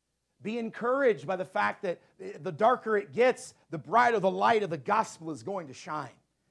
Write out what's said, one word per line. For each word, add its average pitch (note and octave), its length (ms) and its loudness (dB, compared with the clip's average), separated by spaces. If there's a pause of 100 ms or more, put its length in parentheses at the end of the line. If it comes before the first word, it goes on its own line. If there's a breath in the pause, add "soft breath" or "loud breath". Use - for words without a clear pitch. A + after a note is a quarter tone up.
(420)
Be A3 180 -6
encouraged A3+ 680 0
by F#3 100 -2
the F3+ 100 -4
fact G#3 360 -2
that F3+ 180 -4 (420 soft breath)
the F#3 100 -6
darker A3 440 2
it G3+ 160 -2
gets, A#3+ 440 0 (160 soft breath)
the D#3+ 80 -6
brighter A3 400 4
the F#3 120 2
light G#3 300 2
of G3 80 -4
the E3 80 -4
gospel E3+ 540 -4
is C3 100 -10
going E3+ 260 -8
to C3 60 -16
shine. D3 420 -10 (360)